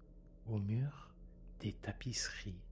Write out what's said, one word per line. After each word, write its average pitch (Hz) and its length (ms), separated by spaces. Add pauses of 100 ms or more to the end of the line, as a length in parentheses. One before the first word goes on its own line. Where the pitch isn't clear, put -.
(480)
Au 110 100
mur, 113 560 (460)
des - 140
tapisseries. - 1000